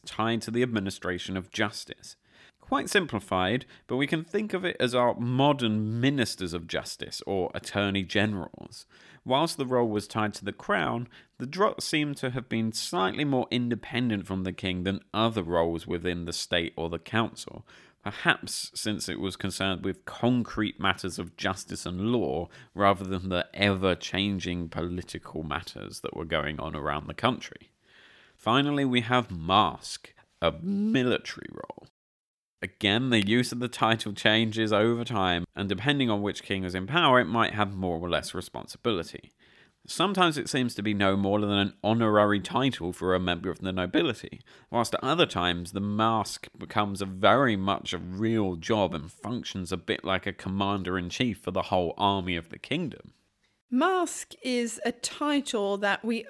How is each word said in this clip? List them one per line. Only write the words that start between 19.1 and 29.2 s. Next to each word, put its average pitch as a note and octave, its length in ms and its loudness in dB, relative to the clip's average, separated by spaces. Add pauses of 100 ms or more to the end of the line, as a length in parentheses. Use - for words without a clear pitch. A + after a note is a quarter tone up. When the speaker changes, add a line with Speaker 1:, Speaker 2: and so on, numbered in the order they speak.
Speaker 1:
was F#2 160 -4
concerned F#2+ 500 -2
with F#2+ 200 -4
concrete A#2+ 760 0
matters F#2+ 400 0
of F2+ 180 -8
justice - 480 -6
and F#2 260 -2
law F2 360 0 (260)
rather G2 320 2
than F#2 240 -4
the F2+ 240 0
ever-changing F#2 1160 0
political F2 720 -6
matters C#2+ 560 -8
that - 180 -8
were E2+ 80 -6
going D2+ 340 -2
on D#2 160 -6
around D2 300 -4
the - 80 -8
country. - 560 -4 (640)
Finally, C#3+ 500 2
we B2 160 2
have A#2 260 2